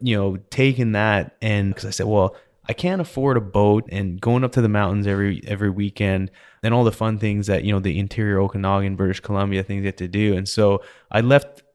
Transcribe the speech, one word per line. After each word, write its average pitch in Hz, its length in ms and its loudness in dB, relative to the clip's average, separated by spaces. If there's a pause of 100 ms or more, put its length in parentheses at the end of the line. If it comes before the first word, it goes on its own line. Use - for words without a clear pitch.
you 120 160 0
know, 98 200 0 (140)
taking 127 400 2
that 104 500 0
and 101 340 0
'cause - 100 -10
I 104 60 -8
said, 101 140 -4
"Well, 101 300 2 (340)
I 117 40 -4
can't 185 280 -2
afford 135 360 -2
a 113 40 2
boat 104 500 2
and 95 280 -4
going 120 240 0
up 123 80 -2
to 127 100 2
the 113 80 4
mountains 101 380 0
every, 98 400 0
every 101 220 -2
weekend 98 600 -2 (320)
and 113 120 0
all 123 100 4
the 113 80 4
fun 110 260 -2
things 104 300 -2
that, 98 160 0
you 101 80 0
know, 101 80 0
the 95 180 -2
interior 101 440 -2
Okanagan, 98 560 -2
British 95 240 -2
Columbia 98 420 -2
things 98 160 -6
you 98 80 -4
have 95 80 -6
to 90 140 -6
do." 101 260 0
And 95 120 -4
so 101 340 2 (280)
I 110 120 0
left 135 420 2 (120)